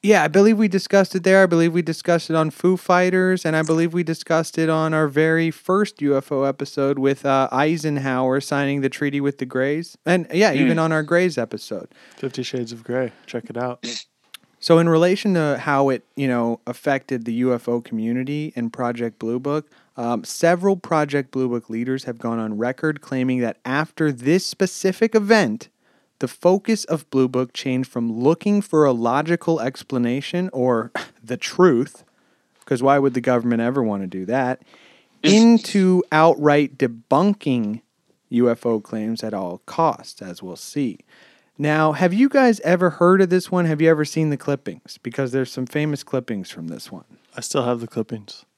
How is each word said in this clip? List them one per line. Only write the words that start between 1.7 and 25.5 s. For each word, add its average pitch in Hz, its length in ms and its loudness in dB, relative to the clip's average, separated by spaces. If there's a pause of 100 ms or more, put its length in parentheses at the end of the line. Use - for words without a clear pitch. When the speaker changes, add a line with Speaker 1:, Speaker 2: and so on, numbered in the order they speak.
Speaker 1:
we 175 100 0
discussed 165 480 -2
it 165 60 0
on 156 140 2
Foo 185 260 0
Fighters, 185 720 0
and 160 100 0
I 160 60 2
believe 160 320 0
we 175 100 -2
discussed 160 540 -2
it 160 120 0
on 160 240 0
our 156 140 2
very 160 420 2
first 196 520 -2
U 139 160 2
F 135 120 -4
O 139 140 0
episode 139 560 -2
with, 135 260 0
uh, 135 280 2
Eisenhower 135 880 0
signing 139 400 -2
the 135 80 0
treaty 143 320 -4
with 139 160 -4
the 131 80 -6
Greys. 135 600 -4
And, 180 280 0
yeah, 190 180 2
Speaker 2:
Hmm. 135 80 -2
Speaker 1:
even 165 180 2
on 160 140 0
our 156 120 0
Greys 170 340 0
episode. - 500 -8 (300)
Speaker 3:
Fifty 131 260 -8
Shades 120 300 -8
of 113 100 -18
Grey. 123 300 -4 (140)
Check 117 220 -10
it 117 60 -14
out. 123 300 -6 (760)
Speaker 1:
So 165 180 4
in 170 120 4
relation 180 460 2
to 147 260 0
how 139 260 2
it, 127 160 -2 (140)
you 139 100 -2
know, 117 400 0
affected 131 560 -4
the 117 120 -6
U 123 180 0
F 120 160 -4
O 120 100 -2
community 127 760 -6
and 117 160 -6
Project 120 460 -6
Blue 117 200 -4
Book, 147 300 -6 (260)
um, 117 300 -4
several 180 500 0
Project 147 560 -2
Blue 131 160 -2
Book 120 220 -6
leaders 123 340 -4
have 117 140 -8
gone 113 220 -4
on 110 180 -6
record 131 420 -4
claiming 127 400 -2
that 117 240 -2
after 147 480 -2
this 139 340 0
specific 196 680 -2
event, 202 540 2 (540)